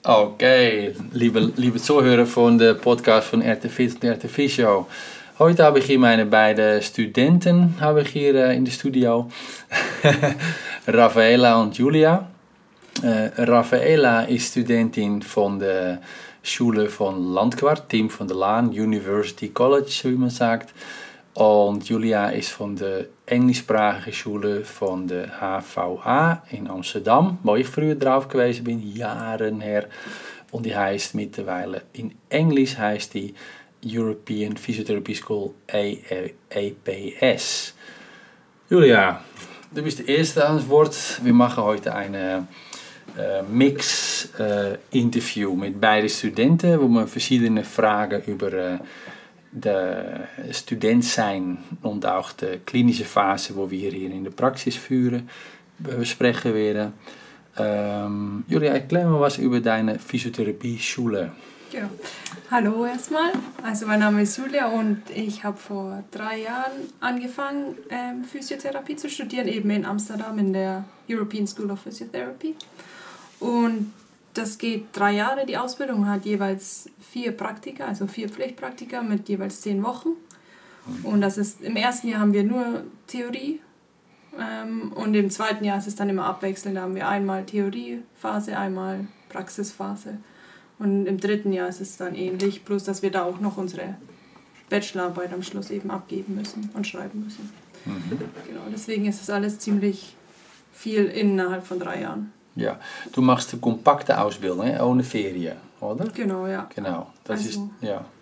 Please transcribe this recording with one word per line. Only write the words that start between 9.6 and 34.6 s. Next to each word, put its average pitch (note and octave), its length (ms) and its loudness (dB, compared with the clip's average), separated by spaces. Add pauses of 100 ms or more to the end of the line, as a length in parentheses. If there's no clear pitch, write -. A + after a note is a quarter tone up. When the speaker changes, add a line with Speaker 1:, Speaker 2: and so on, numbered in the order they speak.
Speaker 1:
<laughs> D3 840 0
Raffaella A2+ 760 8
und G#2 160 0
Julia. D#3 520 4 (760)
Äh, A2 280 2 (120)
Raffaella A#2+ 840 6
ist A#2+ 260 0
Studentin A2+ 680 0
von G2+ 360 0
der F#2 420 -2 (400)
Schule G#2+ 480 2
von F#2 440 -2
Landquart, B2 560 2
Tim A2 200 0
von G2+ 200 -8
der F#2 80 -4
Laan, G#2+ 320 2
University G#2 800 -2
College, C3+ 560 2
wie B2+ 100 0
man B2+ 160 2
sagt. A#2 420 -2 (640)
Und G#2 520 4
Julia A2 440 2
ist G#2 180 -4
von G2+ 280 -8
der G2 320 -4 (180)
englischsprachigen A#2 880 2
Schule G#2 500 -4
von F#2 420 -4
der F2+ 320 -6
H F#2+ 220 -4
V F2+ 420 -6
A E3 480 2
in G#2 160 -10
Amsterdam, A#2 760 2
wo G#2+ 140 4
ich C3 100 2
früher D3+ 280 0
drauf C3+ 340 2
gewesen A#2+ 360 0
bin, A#2 160 -2 (160)
Jahren A2 640 -4
her. G#2 260 -2 (640)
Und A#2 140 -8
die G#2+ 100 -4
heißt G2+ 400 -2
mittlerweile, F#2+ 680 -6 (100)
in A2+ 220 -10 (160)
Englisch C#3 480 2
heißt G#2+ 340 -2
die G2+ 220 -8 (500)
European G#2+ 720 -4
Physiotherapy G#2+ 580 -6